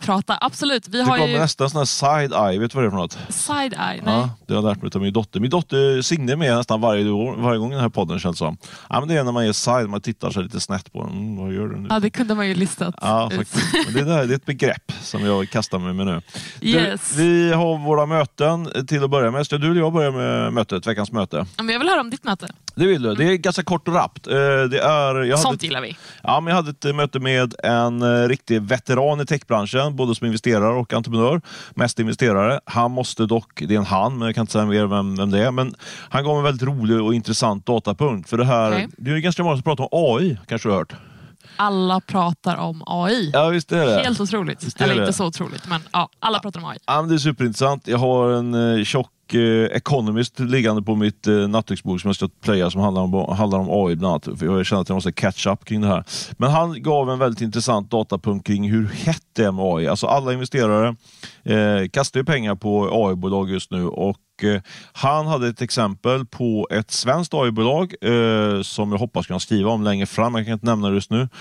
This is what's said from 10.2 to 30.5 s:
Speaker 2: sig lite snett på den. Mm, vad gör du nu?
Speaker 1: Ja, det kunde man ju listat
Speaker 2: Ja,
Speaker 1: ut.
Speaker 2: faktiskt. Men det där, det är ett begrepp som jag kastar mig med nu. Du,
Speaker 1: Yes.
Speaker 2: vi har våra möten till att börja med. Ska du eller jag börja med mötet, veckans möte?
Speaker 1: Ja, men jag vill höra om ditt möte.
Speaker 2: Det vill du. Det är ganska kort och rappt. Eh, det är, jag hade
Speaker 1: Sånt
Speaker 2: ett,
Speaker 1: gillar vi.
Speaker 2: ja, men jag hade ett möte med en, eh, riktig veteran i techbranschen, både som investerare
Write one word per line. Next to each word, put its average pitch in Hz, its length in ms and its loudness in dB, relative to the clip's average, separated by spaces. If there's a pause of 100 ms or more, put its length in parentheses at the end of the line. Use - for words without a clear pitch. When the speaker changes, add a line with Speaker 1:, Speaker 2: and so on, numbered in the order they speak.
Speaker 2:
sig 92 120 -2
lite 95 180 -6
snett - 320 -6
på - 140 -8
den. - 60 -8
Mm, 104 240 -6
vad 95 160 -6
gör 101 160 -4
du 104 120 -8
nu? - 100 -10
Speaker 1:
Ja, 220 100 0
det 208 100 0
kunde 220 240 -2
man 202 140 -2
ju 190 60 -2
listat 180 460 -2
Speaker 2:
Ja, 113 320 0
Speaker 1:
ut. 95 60 -2
Speaker 2:
faktiskt. - 480 -2
Men 110 80 -4
det 143 200 2
där, 139 120 2
det 120 80 0
är - 20 0
ett - 100 -6
begrepp 135 460 -2 (100)
som 104 220 -4
jag 98 260 2
kastar 107 280 -2
mig 90 140 -4
med 95 140 -2
nu. 87 160 -2 (380)
Du, - 80 -4
Speaker 1:
Yes. 202 480 0
Speaker 2:
vi 170 360 4
har 165 260 2
våra 147 280 2
möten 151 800 0
till 139 180 0
att 139 60 2
börja 131 200 4
med. 143 160 -2
Ska 151 120 -2
du 151 120 2
eller 175 100 4
jag 160 120 2
börja 151 180 2
med 120 420 -2
mötet, 101 340 -2
veckans 107 260 -2
möte? 101 240 -2 (200)
Speaker 1:
Ja, 220 60 -6
men 226 100 -6
jag 233 60 -2
vill 302 100 0
höra 349 120 4
om 233 100 -4
ditt 214 140 -10
möte. 214 100 -2 (400)
Speaker 2:
Det 170 120 2
vill 170 160 4
du. 107 120 0
Det 135 100 0
är 185 120 4
ganska 180 260 -2
kort 175 260 -2
och 170 60 0
rappt. - 320 -2
Eh, - 80 -4
det 135 440 2
är, 143 360 2
jag 135 80 0
hade 123 140 2
Speaker 1:
Sånt 240 200 2
Speaker 2:
ett, - 60 -10
Speaker 1:
gillar 147 180 -4
vi. 113 160 -10 (260)
Speaker 2:
ja, 139 180 2
men 165 100 -2
jag 175 120 2
hade 147 80 -6 (200)
ett 143 60 0
möte 143 240 0
med 127 340 2 (100)
en, 120 380 2
eh, 120 260 4
riktig 113 340 0
veteran 131 580 0
i 139 60 -4
techbranschen, 131 720 0
både 123 180 0
som 120 120 -4
investerare 110 520 2